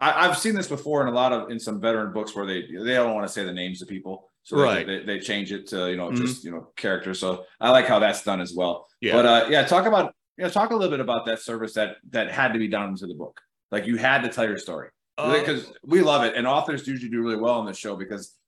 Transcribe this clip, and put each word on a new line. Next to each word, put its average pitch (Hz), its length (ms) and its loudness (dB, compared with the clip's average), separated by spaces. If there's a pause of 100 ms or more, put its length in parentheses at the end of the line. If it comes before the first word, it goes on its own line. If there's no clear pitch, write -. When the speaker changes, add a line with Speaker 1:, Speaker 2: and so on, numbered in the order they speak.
Speaker 1:
I, 151 260 4
I've 196 100 0
seen 220 160 0
this 190 140 -2
before 147 360 -2
in 127 40 0
a 120 80 0
lot 127 160 4
of, 113 180 -2
in 117 120 -8
some 107 180 -6
veteran 110 320 0
books 107 240 -6
where 101 100 -6
they, 92 180 -4
they 110 320 -4
don't 120 200 2
wanna 101 140 -4
say 98 160 -6
the 90 80 -6
names 90 280 -8
of 90 60 -16
people. 95 420 -12 (140)
So - 140 -4
they, 143 60 6
Speaker 2:
Right. 95 240 2
Speaker 1:
they, 95 160 -6
they 101 160 -4
change 101 320 -4
it 101 180 -8
to, 90 200 -2
you 90 80 -2
know, 87 120 -4
Speaker 2:
Mm-hmm. 123 140 0
Speaker 1:
just, 127 200 -4
you 85 80 -12
know, 80 240 -12
characters. 95 440 -4
So 92 260 -4 (140)
I 123 120 4
like 127 160 6
how 120 100 6
that's 104 260 2
done 95 180 -2
as 87 140 -8
well. 87 320 -2 (140)
Speaker 2:
Yeah. 104 120 0
Speaker 1:
But, 120 120 6
uh, 117 240 6
yeah, 147 160 4
talk 185 220 4
about, 190 260 2 (240)
you 175 60 -8
know, 180 80 0
talk 214 180 2
a 233 60 0
little 190 160 0
bit 143 80 -2
about 117 280 -2
that 113 120 -2
service 110 360 -8
that, 107 200 -2 (160)
that 110 200 -2
had 131 220 2
to 117 60 0
be 110 80 0
done 101 300 -2
to 92 100 -10
the 87 80 -10
book. 76 240 -14 (320)
Like, 104 160 -4
you 117 100 0
had 131 240 4
to 123 80 -2
tell 117 160 -2
your 104 140 -2
story. 78 300 -12 (280)
Speaker 2:
Uh, 147 260 2
Speaker 1:
'Cause 143 280 -4 (120)
we 170 180 6
love 147 240 4
it. 113 100 0
And 120 100 0
authors 143 420 0
usually 127 220 -6
do 117 120 0
really 117 200 0
well 120 140 4
on 113 100 -2
this 95 120 -10
show 104 180 -8
because, 95 400 -10 (120)